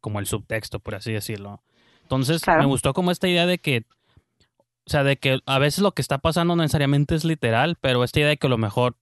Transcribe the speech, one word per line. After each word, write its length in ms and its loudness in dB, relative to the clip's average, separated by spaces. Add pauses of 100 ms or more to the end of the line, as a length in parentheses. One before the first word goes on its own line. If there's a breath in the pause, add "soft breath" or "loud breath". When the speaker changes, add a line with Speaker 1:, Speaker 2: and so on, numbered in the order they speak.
Speaker 1:
como 200 -6
el 60 -6
subtexto, 520 -6
por 160 -10
así 180 -8
decirlo. 480 -10 (420)
Entonces, 400 -2
Speaker 2:
Claro. 200 4
Speaker 1:
me 40 4
gustó 280 0
como 160 0
esta 160 -2
idea 200 2
de 120 0
que, 260 -2 (1000)
o 40 -10
sea, 140 2
de 120 2
que 300 0
a 120 0
veces 220 2
lo 120 2
que 100 -4
está 160 -2
pasando 380 0
no 60 2
necesariamente 520 2
es 100 -2
literal, 560 0
pero 240 2
esta 160 0
idea 100 4
de 60 0
que 100 -2
a 40 2
lo 80 0
mejor 440 0